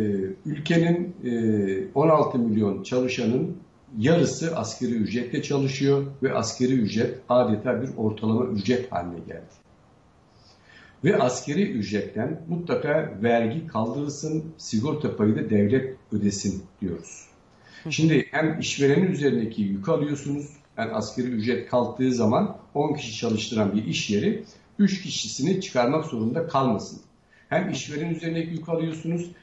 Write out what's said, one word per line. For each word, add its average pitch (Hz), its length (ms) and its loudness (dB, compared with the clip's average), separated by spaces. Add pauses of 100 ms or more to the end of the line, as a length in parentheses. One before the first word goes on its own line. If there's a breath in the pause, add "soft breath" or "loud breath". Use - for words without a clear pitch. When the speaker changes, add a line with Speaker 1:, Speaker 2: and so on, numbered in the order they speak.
(460)
Speaker 1:
ülkenin, 170 680 2 (100)
e, 120 60 -2 (640)
on 156 140 6
altı 147 300 4
milyon 104 440 2
çalışanın 127 720 0 (400)
yarısı 160 600 2
asgari 113 340 -4
ücretle 120 500 -2
çalışıyor 139 640 2 (180)
ve 131 100 2
asgari 123 400 0
ücret 113 460 0 (100)
adeta 117 520 2
bir 135 160 -4
ortalama 110 480 0
ücret 107 460 0
haline 87 360 -6
geldi. - 260 -14 (1500 loud breath)
Ve 156 140 4
asgari 143 540 0
ücretten 104 800 -4
mutlaka 156 640 0 (100)
vergi 117 440 2
kaldırılsın, 143 800 -4 (120)
sigorta 101 580 -2
payı 107 200 4
da - 140 -4
devlet 101 460 2 (160)
ödesin 98 520 -2 (180)
diyoruz. - 460 -8 (560 loud breath)
Speaker 2:
Hı 160 60 -10
hı. 151 40 -6
Speaker 1:
Şimdi 156 380 4
hem 156 280 0
işverenin 147 520 2
üzerindeki 123 500 0
yükü 98 300 0
alıyorsunuz, 143 540 -2 (320)
yani 113 140 -4
asgari 110 360 -4
ücret 117 420 -2
kalktığı 127 420 2
zaman 120 460 2 (160)
on 147 200 0
kişi 113 240 -8
çalıştıran 107 580 0
bir 107 100 0
iş - 240 -2
yeri 151 340 0 (360 loud breath)
üç 202 220 4
kişisini 143 600 -2
çıkarmak 135 440 2
zorunda 131 420 -2
kalmasın. 123 540 0 (480 soft breath)
Hem 170 200 0
işveren 147 400 -4
üzerindeki 165 420 -4
yük 165 180 -8
alıyorsunuz 165 640 -2 (120)